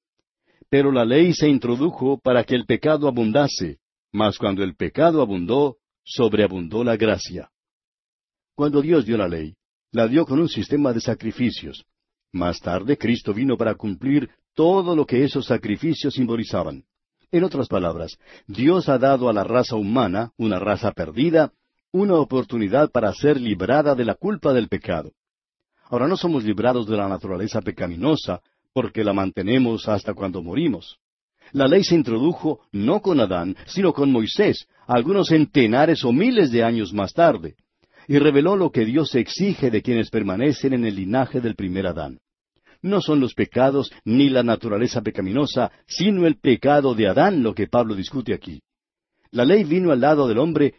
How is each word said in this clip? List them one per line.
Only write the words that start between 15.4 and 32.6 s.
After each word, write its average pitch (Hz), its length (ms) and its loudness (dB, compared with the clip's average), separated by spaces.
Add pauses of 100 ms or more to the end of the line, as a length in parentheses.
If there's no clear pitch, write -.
sacrificios 123 680 -2
simbolizaban. 104 680 -4 (480)
En 175 100 2
otras 180 240 -2
palabras, 82 520 -4 (280)
Dios 143 420 2
ha 135 100 4
dado 127 300 2
a 117 40 2
la 104 100 0
raza 117 320 0
humana, 107 640 -2
una 107 220 -2
raza 98 340 -2
perdida, 139 600 0 (400)
una 196 240 2
oportunidad 127 720 0
para 110 240 0
ser 143 260 0
librada 120 540 0
de 123 100 -2
la 104 100 -2
culpa 180 380 -2
del 120 160 2
pecado. 87 440 -6 (720)
Ahora 123 220 -2
no 180 100 0
somos 160 280 -2
librados 107 420 0
de 107 100 -2
la 101 120 -2
naturaleza 95 540 -6
pecaminosa, 90 800 -4 (300)
porque 117 300 -4
la 104 120 0
mantenemos 104 720 0
hasta 104 240 -2
cuando 95 300 -8
morimos. 110 560 -6 (540)
La 139 140 2
ley 175 180 4
se 175 100 2
introdujo 143 640 0 (100)